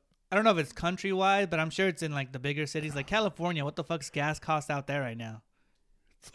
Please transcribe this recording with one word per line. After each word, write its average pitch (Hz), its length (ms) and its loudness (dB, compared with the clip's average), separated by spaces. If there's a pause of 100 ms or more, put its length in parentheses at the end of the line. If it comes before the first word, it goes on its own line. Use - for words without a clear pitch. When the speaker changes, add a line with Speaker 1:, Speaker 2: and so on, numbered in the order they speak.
(300)
Speaker 1:
I 185 60 2
don't 214 80 4
know 220 80 8
if 175 60 4
it's 143 160 -2
countrywide, 190 760 2
but 165 80 2
I'm 160 120 0
sure 190 180 2
it's 165 140 -2
in, 156 100 -2
like, 135 200 -4
the 135 60 -8
bigger 143 280 -2
cities. 151 280 -4
Like, 139 120 -4
California, 175 580 0
what 143 120 -4
the 165 80 -4
fuck's 160 260 -4
gas 147 280 0
cost 156 320 -2
out 139 160 -2
there 143 140 -2
right 123 160 -4
now? 113 260 -10 (800)
Speaker 2:
It's, - 140 -20